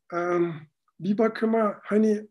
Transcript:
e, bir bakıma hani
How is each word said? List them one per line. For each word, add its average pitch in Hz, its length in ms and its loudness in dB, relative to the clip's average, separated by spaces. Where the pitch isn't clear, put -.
e, 170 40 -6
bir 196 180 -2
bakıma 220 680 0
hani 214 480 2